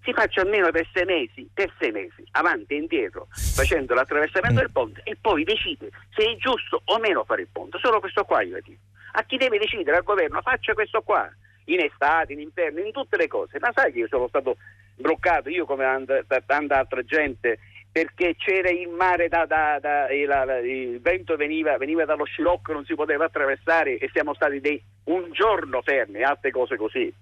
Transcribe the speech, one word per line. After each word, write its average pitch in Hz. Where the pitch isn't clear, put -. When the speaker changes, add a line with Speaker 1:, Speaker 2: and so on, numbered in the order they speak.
Speaker 1:
si 247
faccia 208
almeno 190
per 165
sei 180
mesi, 139
per 196
sei 123
mesi, -
avanti 143
e 147
indietro, 151
facendo 135
l'attraversamento 147
Speaker 2:
Mm. -
Speaker 1:
del -
ponte, 110
e 214
poi 160
decide 208
se 214
è 220
giusto -
o 214
meno 185
fare 104
il -
ponte. 180
Solo 226
questo -
qua 147
io 92
dico. -
A 214
chi 262
deve 240
decidere, 185
al 180
governo, 190
faccia 247
questo 214
qua. 139
In 175
estate, 151
in 147
inverno, 156
in 208
tutte 269
le 170
cose. 107
Ma 233
sai -
che 120
io 113
sono 123
stato 131
bloccato, 151
io 175
come 135
and-, 135
t-, 131
tanta 143
altra 127
gente, 123
perché 170
c'era 185
il 175
mare 175
da, 165
da, 151
da, 143
e 143
la, 139
la, 131
il 123
vento 180
veniva, 151
veniva 151
dallo 147
scirocco, 170
non 143
si 160
poteva 151
attraversare, 143
e 131
siamo 147
stati 143
dei, 147
un 170
giorno 156
fermi, 113
altre 135
cose 127
così. 117